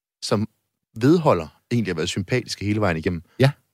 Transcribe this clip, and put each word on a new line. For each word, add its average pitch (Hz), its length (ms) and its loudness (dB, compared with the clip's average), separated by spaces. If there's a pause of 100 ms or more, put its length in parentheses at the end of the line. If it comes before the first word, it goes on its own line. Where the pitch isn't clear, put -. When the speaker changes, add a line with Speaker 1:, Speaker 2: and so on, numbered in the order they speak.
(220)
Speaker 1:
som 110 260 -2 (520)
vedholder 131 460 4 (260)
egentlig 113 180 0
at 87 60 -4
være 78 100 -2
sympatiske 101 580 -6
hele 104 160 -2
vejen 92 160 0
igennem. 82 260 -4 (160)
Speaker 2:
Ja. 131 120 4 (240)